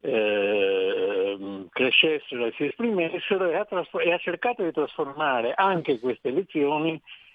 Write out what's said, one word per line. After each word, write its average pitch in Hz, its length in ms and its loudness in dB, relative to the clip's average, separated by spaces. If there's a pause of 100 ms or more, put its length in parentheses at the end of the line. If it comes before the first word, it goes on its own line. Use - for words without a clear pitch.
ehm, 98 1700 0
crescessero 131 760 2
e 113 120 -2
si 147 80 -2
esprimessero 185 840 0
e 160 60 0
ha 208 100 0
trasfo-, 185 340 -4
e 170 120 2
ha 175 60 2
cercato 208 460 -2
di 165 80 0
trasformare 139 840 0
anche 170 440 2
queste 123 300 -2
elezioni 156 720 0 (340)